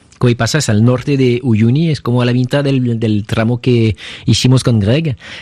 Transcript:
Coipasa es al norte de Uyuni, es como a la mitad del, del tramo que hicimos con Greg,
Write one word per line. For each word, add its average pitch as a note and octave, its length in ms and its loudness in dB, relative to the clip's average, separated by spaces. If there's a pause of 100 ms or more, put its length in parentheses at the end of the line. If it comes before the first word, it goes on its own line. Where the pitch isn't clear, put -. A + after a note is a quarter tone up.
(180)
Coipasa A#2+ 400 0
es D3 100 -2
al G#2+ 160 2
norte B2+ 320 0
de B2+ 280 2
Uyuni, B2 460 2
es D3 120 -4
como B2 200 -2
a A#2+ 40 0
la B2 80 0
mitad B2+ 280 0
del, B2+ 380 -2
del G#2+ 260 -2
tramo A#2 360 -2
que A#2 340 2 (300)
hicimos B2+ 400 2
con A#2 160 2
Greg, C3+ 340 0 (260)